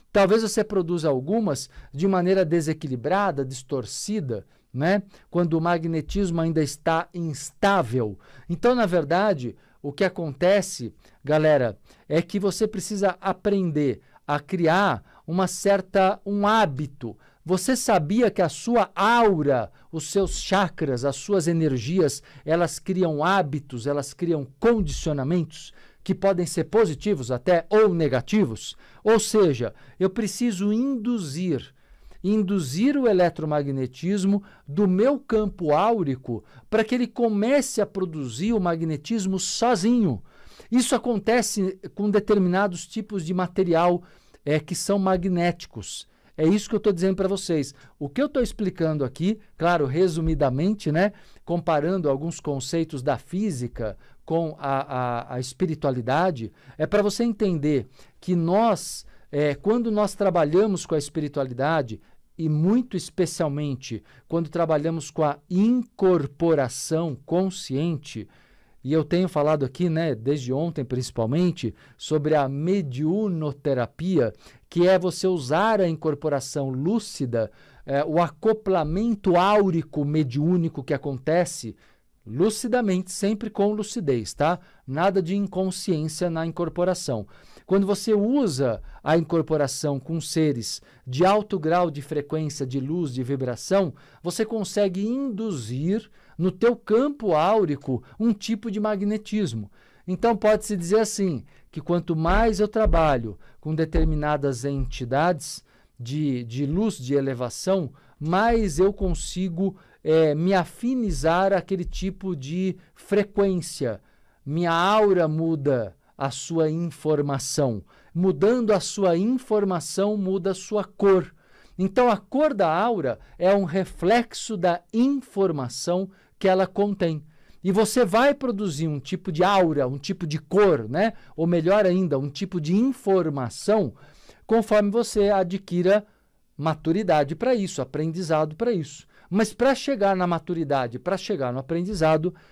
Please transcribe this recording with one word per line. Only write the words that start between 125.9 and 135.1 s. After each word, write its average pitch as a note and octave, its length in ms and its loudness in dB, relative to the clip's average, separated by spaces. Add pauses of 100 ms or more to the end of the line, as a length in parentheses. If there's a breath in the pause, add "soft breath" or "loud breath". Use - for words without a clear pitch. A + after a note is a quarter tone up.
que F#3+ 80 0
ela F#3 200 4
contém. F#3 580 -2 (360 soft breath)
E F#3+ 100 0
você G#3+ 340 2
vai A#3+ 280 4
produzir G3 540 -4
um D3 120 -4
tipo F3+ 320 -6
de D#3 120 2
aura, E3+ 440 4
um C3+ 100 -6
tipo F#3 280 -6
de D#3 140 -4
cor, F3 480 4
né? F#3+ 260 0 (220 soft breath)
Ou E3 120 0
melhor F3 380 4
ainda, F3+ 320 2
um C#3 120 -4
tipo F#3 320 -6
de D#3+ 140 0
informação, F#3+ 1200 0 (500 soft breath)
conforme G#3+ 460 2
você G#3 400 2